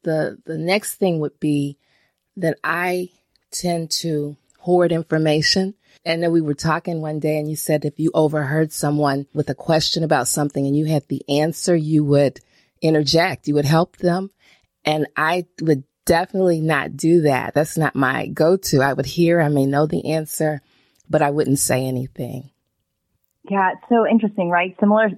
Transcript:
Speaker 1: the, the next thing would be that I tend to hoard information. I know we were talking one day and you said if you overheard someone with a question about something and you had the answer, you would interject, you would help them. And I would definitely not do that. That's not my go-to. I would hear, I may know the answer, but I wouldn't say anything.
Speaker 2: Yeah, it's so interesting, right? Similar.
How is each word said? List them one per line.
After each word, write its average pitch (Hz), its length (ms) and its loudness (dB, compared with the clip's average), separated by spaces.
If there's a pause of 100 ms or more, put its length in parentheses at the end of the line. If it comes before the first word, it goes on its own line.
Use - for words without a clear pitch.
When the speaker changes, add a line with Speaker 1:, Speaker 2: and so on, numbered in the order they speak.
Speaker 1:
the, 156 440 -2
the 160 120 -8
next 185 360 -2
thing 170 260 0
would 147 180 -6
be 143 380 -2 (640)
that 165 260 -2
I 180 460 -2 (400)
tend 170 400 -4 (100)
to 147 360 -4 (220)
hoard 175 320 2
information. 160 840 0 (300)
I 165 120 -2
know 170 140 0
we 165 100 4
were 147 140 0
talking 165 460 -4
one 156 200 -6
day 156 180 0
and 151 100 -4
you 156 60 -6
said 151 300 -2
if 147 160 -6
you 160 140 0
overheard 156 580 0
someone 147 600 0
with 151 160 -2
a 135 40 -4
question 160 480 0
about 151 240 0
something 143 400 -2
and 143 100 0
you 151 100 0
had 151 220 0
the 135 200 -6
answer, 156 480 0
you 156 280 2
would 143 360 2 (400)
interject, 160 640 0
you 147 80 0
would 143 120 2
help 160 320 2
them. 185 320 -2 (540)
And 151 220 0 (100)
I 170 300 -2 (140)
would 151 240 0 (200)
definitely 175 560 2
not 151 360 -2
do 165 260 4
that. 135 320 0
That's 160 240 -2
not 151 160 0
my 131 320 0
go-to. 160 540 2
I 139 120 2
would 131 140 -4
hear, 170 340 2
I 147 80 2
may 143 180 2
know 143 200 2
the 156 260 -4
answer, 156 480 -4 (480)
but 151 140 2
I 143 80 2
wouldn't 143 300 0
say 127 260 -2
anything. 127 640 -8 (960)
Speaker 2:
Yeah, 196 240 0
it's - 160 -14
so 233 180 4
interesting, 208 440 0
right? 180 280 0
Similar. 214 400 2